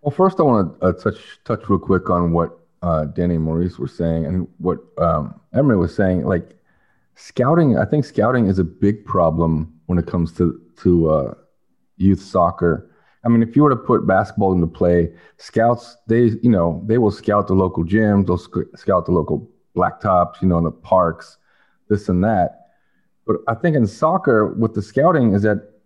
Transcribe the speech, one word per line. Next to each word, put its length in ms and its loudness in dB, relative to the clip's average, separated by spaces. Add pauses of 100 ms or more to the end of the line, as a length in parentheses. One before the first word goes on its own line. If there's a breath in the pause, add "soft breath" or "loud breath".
Well, 120 -4
first 280 0
I 40 4
wanna, 360 2
uh, 120 2
touch, 260 -4 (260)
touch 240 -8
real 100 2
quick 300 0
on 240 0
what, 280 -2 (200)
uh, 260 -2
Danny 280 -2
and 100 -2
Maurice 340 -4
were 100 -8
saying 360 -4
and 220 -4 (100)
what, 220 -4 (180)
um, 420 -2 (140)
Emery 240 2
was 180 -2
saying. 300 0
Like, 320 -4 (600)
scouting, 600 0
I 80 0
think 200 -2
scouting 420 0
is 120 0
a 60 2
big 400 -2
problem 680 0 (120)
when 120 0
it 80 -2
comes 280 -4
to, 260 -2 (160)
to, 340 2
uh, 240 -2 (600)
youth 240 0
soccer. 680 -2 (340 soft breath)
I 40 -4
mean, 140 4
if 140 -2
you 80 4
were 60 4
to 60 0
put 300 0
basketball 460 0
into 160 0
play, 440 0 (260 soft breath)
scouts, 580 -2 (100)
they, 200 2 (160)
you 80 2
know, 360 0
they 120 0
will 120 2
scout 380 -2
the 60 0
local 300 0
gyms, 440 2
they'll 100 0
sc-, 380 -8
scout 300 -2
the 60 -2
local 380 -2 (260)
blacktops, 640 -2
you 60 -2
know, 120 2
in 60 0
the 60 -2
parks, 680 -2 (500)
this 200 -2
and 140 0
that. 460 -2 (580)
But 120 -2 (100)
I 60 -2
think 220 -2
in 100 2
soccer, 680 0
with 200 -2
the 80 -6
scouting 520 2
is 80 0
that 280 -2 (160)